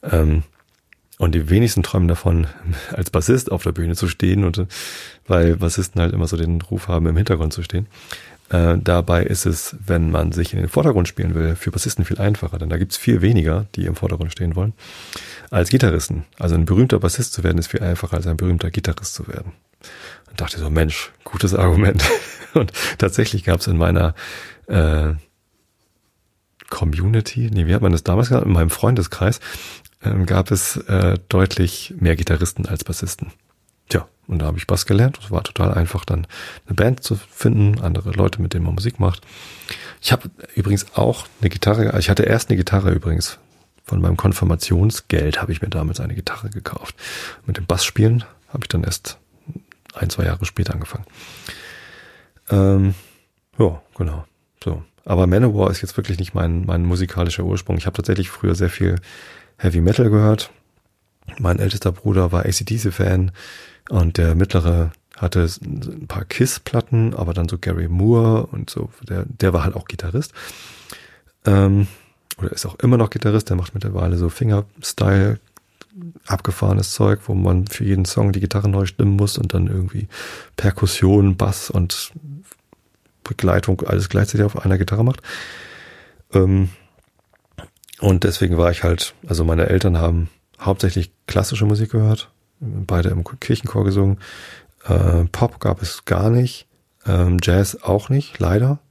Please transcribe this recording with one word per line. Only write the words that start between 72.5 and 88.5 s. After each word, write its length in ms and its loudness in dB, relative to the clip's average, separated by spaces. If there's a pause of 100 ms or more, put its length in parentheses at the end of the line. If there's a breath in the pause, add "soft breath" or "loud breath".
ist 160 -10
auch 140 -10
immer 160 4
noch 140 2
Gitarrist. 380 0
Der 80 0
macht 180 -4
mittlerweile 420 -2
so 120 2
Fingerstyle, 1120 0 (880)
abgefahrenes 640 -2
Zeug, 360 2
wo 80 -4
man 340 2
für 160 -8
jeden 220 2
Song 260 0
die 80 -2
Gitarre 280 -2
neu 180 0
stimmen 280 2
muss 240 0
und 160 -4
dann 140 2
irgendwie 400 -4 (480 loud breath)
Perkussion, 800 2
Bass 340 -2
und 420 -2 (1120)
Begleitung 560 0
alles 280 0
gleichzeitig 380 2
auf 180 -6
einer 140 4
Gitarre 240 0
macht. 180 0 (1120 loud breath)
Ähm, 360 4 (1300 loud breath)
und 240 2
deswegen 340 0